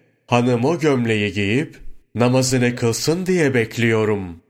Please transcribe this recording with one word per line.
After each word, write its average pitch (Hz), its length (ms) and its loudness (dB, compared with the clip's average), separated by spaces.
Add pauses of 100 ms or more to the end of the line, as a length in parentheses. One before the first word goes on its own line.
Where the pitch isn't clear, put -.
(260)
hanım 120 380 2
o 160 140 0
gömleği 117 540 0
giyip 104 460 -2 (360)
namazını 123 640 2
kılsın 147 500 -2
diye 165 280 0
bekliyorum. 110 960 0